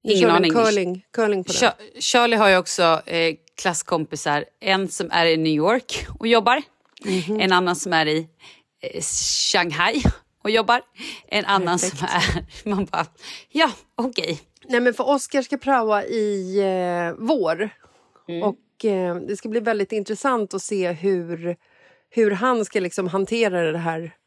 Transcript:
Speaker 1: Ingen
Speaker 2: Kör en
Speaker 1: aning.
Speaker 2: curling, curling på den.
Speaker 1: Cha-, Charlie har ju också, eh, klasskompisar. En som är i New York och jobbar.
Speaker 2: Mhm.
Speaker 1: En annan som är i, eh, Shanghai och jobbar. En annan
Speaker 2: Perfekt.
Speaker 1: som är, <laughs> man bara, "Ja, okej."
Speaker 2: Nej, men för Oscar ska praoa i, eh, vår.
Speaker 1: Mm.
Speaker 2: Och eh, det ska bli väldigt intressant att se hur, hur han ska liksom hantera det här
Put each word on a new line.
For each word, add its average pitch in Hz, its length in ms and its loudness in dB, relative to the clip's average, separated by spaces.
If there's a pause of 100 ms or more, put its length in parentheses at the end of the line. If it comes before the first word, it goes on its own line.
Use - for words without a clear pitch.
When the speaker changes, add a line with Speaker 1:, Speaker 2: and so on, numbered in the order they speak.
Speaker 1:
Ingen 202 180 4
Speaker 2:
Kör 233 80 6
en 170 60 6
Speaker 1:
aning. 175 180 4
Speaker 2:
curling, 202 580 2
curling 208 320 0
på - 100 -8
den. - 60 -2 (120)
Speaker 1:
Cha-, - 280 -16
Charlie 240 360 2
har 208 140 6
ju 185 80 8
också, 170 480 2
eh, 165 300 0 (260)
klasskompisar. 156 840 -2 (140)
En 190 300 0
som - 220 -6
är 170 140 2
i 160 120 4
New 160 160 2
York 190 520 0 (140)
och 226 80 -4
jobbar. 233 340 4 (440)
Speaker 2:
Mhm. 190 360 -2
Speaker 1:
En 190 100 2
annan 180 240 2
som 175 180 -4
är 160 120 2
i, 156 220 0 (540)
eh, 160 200 -10 (500)
Shanghai 175 500 0 (420)
och 208 60 -2
jobbar. 226 320 4 (460)
En - 180 -2
annan 180 340 2
Speaker 2:
Perfekt. 180 180 -4
Speaker 1:
som - 100 -4
är, - 380 0 (100)
<laughs> - 80 -18 (120)
man 190 100 -2
bara, 165 200 -4 (440)
"Ja, 302 220 2 (240)
okej." 233 460 -4 (260)
Speaker 2:
Nej, 240 140 2
men 247 120 4
för 254 160 -2
Oscar 277 320 0
ska 269 160 -4
praoa 220 480 2
i, 202 540 -2
eh, 180 580 0
vår. 202 520 0 (580)
Speaker 1:
Mm. 170 160 -6
Speaker 2:
Och 202 120 0 (300)
eh, 185 300 0
det 196 220 -8
ska 226 120 -12
bli 226 100 -2
väldigt 214 320 -2
intressant 220 600 -2
att 190 80 -6
se 185 300 -2
hur, 170 640 -4 (540)
hur 214 220 2
han 220 340 0
ska - 140 -4
liksom 185 280 -4
hantera 190 640 0
det 165 60 -4
här 165 340 -6 (140)